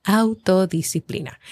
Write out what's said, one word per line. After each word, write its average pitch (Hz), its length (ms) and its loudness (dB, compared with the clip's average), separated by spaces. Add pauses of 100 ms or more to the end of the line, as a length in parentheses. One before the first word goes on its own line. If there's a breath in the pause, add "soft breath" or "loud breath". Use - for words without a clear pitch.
autodisciplina. 185 1400 0 (140 loud breath)